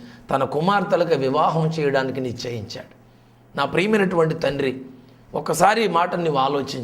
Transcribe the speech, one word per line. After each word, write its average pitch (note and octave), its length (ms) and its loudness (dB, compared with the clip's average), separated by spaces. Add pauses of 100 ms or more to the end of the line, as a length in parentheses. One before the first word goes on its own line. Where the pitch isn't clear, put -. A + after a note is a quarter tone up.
(320)
తన C3+ 120 0
కుమార్తెలకు F3 720 2
వివాహం D#3 520 2
చేయడానికి C3+ 540 -2
నిశ్చయించాడు. A#2+ 720 -8 (640)
నా C#3+ 80 0
ప్రియమైనటువంటి F3 680 2
తండ్రి, C#3 460 -2 (520)
ఒకసారి F3 520 2
ఈ - 20 2
మాటను F3 360 0
నీవు D3+ 140 0
ఆలోచన C3+ 460 -2